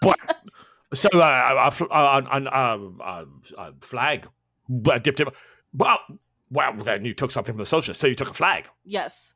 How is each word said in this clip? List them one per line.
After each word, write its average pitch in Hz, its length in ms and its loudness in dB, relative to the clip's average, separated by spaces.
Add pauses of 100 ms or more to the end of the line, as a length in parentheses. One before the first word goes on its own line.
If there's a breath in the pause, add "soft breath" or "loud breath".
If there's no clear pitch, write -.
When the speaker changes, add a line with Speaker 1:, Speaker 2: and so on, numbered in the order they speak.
Speaker 1:
but, 185 160 4 (760 soft breath)
so, 156 200 2
uh, 135 540 6
a 127 40 4
fl-, - 220 -4
uh, 139 380 4
an, 135 180 -2
uh, 123 300 0 (220)
uh, 87 240 -12 (320)
uh, 87 140 -14 (100)
flag, 127 480 -4 (640)
uh, 127 80 2
dipped 135 220 -2
in, 147 80 0 (440 soft breath)
well, - 280 2 (500)
well, 131 240 -2
then 107 300 -4
you 117 100 -6
took 135 160 -4
something 117 220 -6
from 110 60 -10
the 104 80 -8
socialists, - 340 -2
so 143 80 2
you 127 80 -2
took - 140 -6
a - 40 -18
flag. 165 340 -2 (160)
Speaker 2:
Yes. 185 520 -8